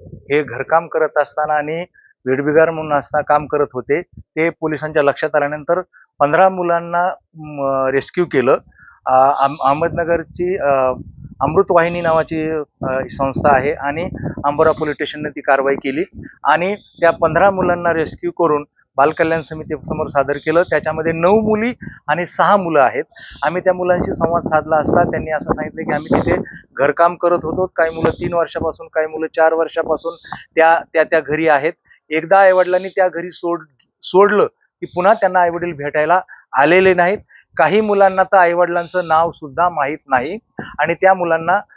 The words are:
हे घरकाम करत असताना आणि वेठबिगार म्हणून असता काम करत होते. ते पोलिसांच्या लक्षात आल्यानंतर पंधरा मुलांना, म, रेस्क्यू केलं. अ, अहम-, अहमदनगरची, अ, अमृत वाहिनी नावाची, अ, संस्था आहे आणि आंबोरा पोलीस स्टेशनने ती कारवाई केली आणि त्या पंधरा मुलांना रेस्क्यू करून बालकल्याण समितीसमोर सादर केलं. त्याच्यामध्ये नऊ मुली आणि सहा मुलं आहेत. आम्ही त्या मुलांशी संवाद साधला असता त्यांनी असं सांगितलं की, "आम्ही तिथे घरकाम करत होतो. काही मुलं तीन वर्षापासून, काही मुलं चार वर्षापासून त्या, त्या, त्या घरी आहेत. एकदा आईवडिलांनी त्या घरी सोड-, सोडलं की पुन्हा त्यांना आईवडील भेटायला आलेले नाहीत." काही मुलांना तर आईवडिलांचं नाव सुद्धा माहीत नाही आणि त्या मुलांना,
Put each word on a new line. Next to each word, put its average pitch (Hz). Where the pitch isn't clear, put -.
हे -
घरकाम 135
करत 156
असताना 151
आणि 156
वेठबिगार 147
म्हणून 156
असता 143
काम 147
करत 147
होते. 139
ते 160
पोलिसांच्या 156
लक्षात 147
आल्यानंतर 151
पंधरा 160
मुलांना, 175
म, 139
रेस्क्यू 135
केलं. 135
अ, 131
अहम-, 139
अहमदनगरची, 165
अ, 135
अमृत 156
वाहिनी 175
नावाची, 160
अ, 131
संस्था 135
आहे 139
आणि 147
आंबोरा 151
पोलीस 151
स्टेशनने 151
ती 143
कारवाई 139
केली 139
आणि 175
त्या -
पंधरा 165
मुलांना 175
रेस्क्यू 165
करून 151
बालकल्याण 160
समितीसमोर 151
सादर 139
केलं. 160
त्याच्यामध्ये 156
नऊ 180
मुली 214
आणि 160
सहा 180
मुलं 165
आहेत. 123
आम्ही 165
त्या 185
मुलांशी 180
संवाद 170
साधला 156
असता 156
त्यांनी 156
असं 147
सांगितलं 151
की, -
"आम्ही 151
तिथे -
घरकाम 165
करत 175
होतो. 160
काही 165
मुलं 160
तीन 175
वर्षापासून, 165
काही 156
मुलं 156
चार 160
वर्षापासून 165
त्या, 165
त्या, 160
त्या 160
घरी 156
आहेत. 151
एकदा 160
आईवडिलांनी 185
त्या 185
घरी 170
सोड-, 170
सोडलं 202
की -
पुन्हा 180
त्यांना 185
आईवडील 175
भेटायला 151
आलेले 180
नाहीत." 175
काही 175
मुलांना 196
तर 196
आईवडिलांचं 175
नाव 165
सुद्धा 156
माहीत 151
नाही 139
आणि 160
त्या 190
मुलांना, 170